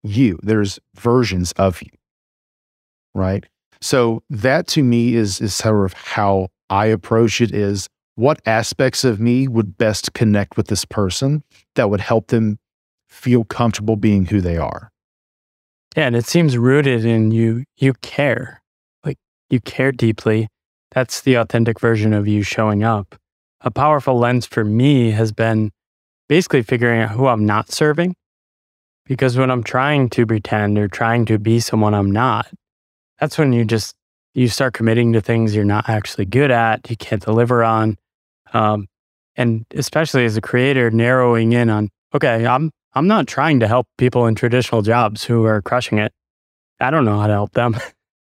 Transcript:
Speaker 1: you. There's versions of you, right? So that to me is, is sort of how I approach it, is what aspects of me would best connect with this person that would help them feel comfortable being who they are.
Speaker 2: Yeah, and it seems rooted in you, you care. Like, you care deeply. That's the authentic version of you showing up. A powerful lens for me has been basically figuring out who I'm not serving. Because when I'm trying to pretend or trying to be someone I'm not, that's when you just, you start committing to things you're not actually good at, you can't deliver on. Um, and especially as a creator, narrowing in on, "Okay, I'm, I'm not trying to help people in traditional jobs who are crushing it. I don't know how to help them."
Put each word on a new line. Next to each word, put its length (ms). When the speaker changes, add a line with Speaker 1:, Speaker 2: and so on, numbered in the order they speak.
Speaker 1:
you. 400
There's 360
versions 580
of 300
you, 80
right? 300
So 500
that 380
to 140
me 320
is, 260
is 140
sort 320
of 80
how 540
I 180
approach 540
it, 140
is 340
what 300
aspects 580
of 140
me 300
would 300
best 340
connect 440
with 120
this 160
person 580
that 140
would 120
help 280
them 300
feel 360
comfortable 520
being 300
who 140
they 180
are. 320
Speaker 2:
Yeah, 100
and 100
it 100
seems 300
rooted 480
in 260
you, 340
you 260
care. 600
Like, 140
you 100
care 320
deeply. 560
That's 320
the 120
authentic 460
version 320
of 160
you 140
showing 420
up. 300
A 80
powerful 480
lens 280
for 180
me 480
has 200
been 380
basically 340
figuring 400
out 80
who 160
I'm 180
not 260
serving. 440
Because 320
when 140
I'm 120
trying 480
to 160
pretend 520
or 100
trying 380
to 120
be 220
someone 320
I'm 180
not, 380
that's 180
when 160
you 120
just, 300
you 140
start 260
committing 380
to 80
things 340
you're 100
not 240
actually 360
good 260
at, 380
you 80
can't 260
deliver 420
on. 340
Um, 340
and 280
especially 500
as 120
a 40
creator, 500
narrowing 640
in 180
on, 180
"Okay, 320
I'm, 240
I'm 140
not 200
trying 340
to 80
help 280
people 300
in 80
traditional 480
jobs 420
who 200
are 180
crushing 360
it. 140
I 120
don't 160
know 120
how 100
to 40
help 200
them." 240